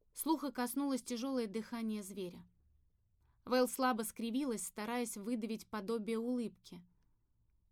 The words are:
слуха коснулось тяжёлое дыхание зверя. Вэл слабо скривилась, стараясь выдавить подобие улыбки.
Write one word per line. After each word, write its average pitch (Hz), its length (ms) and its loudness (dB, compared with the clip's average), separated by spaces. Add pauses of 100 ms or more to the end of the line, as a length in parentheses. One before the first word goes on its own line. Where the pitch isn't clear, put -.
(140)
слуха 294 360 2
коснулось 254 520 0
тяжёлое 247 440 0
дыхание 214 560 -4
зверя. 185 420 -8 (1000)
Вэл 254 240 6
слабо 254 340 2
скривилась, 233 600 0
стараясь 233 520 -2
выдавить 214 500 -2
подобие 220 520 -2
улыбки. 226 640 -2 (920)